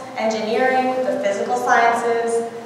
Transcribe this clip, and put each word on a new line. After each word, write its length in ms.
engineering, 880
the 160
physical 380
sciences 920